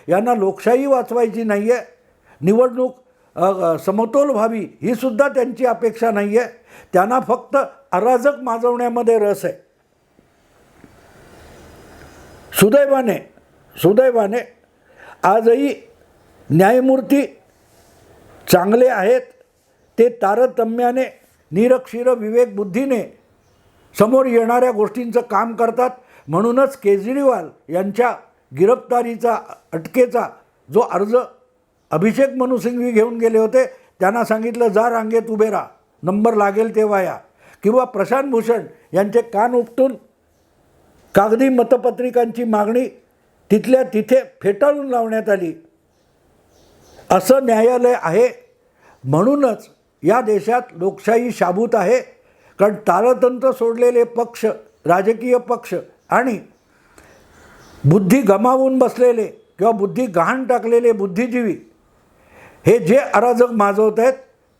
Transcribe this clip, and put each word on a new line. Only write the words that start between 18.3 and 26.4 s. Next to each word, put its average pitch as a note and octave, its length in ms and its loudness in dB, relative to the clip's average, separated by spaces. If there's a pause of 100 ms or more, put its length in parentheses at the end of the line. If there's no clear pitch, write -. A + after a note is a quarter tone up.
चांगले G3+ 340 4
आहेत, A#3 340 0 (800)
ते A#3 100 4
तारतम्याने, A#3+ 1120 -2 (320)
निरक्षीर A#3+ 560 0
विवेकबुद्धीने G#3+ 1120 -2 (800)
समोर C4 280 2
येणाऱ्या A#3+ 440 2
गोष्टींचं A3 500 -4
काम A3+ 340 -2
करतात. A3+ 360 -2 (380)
म्हणूनच A#3+ 480 0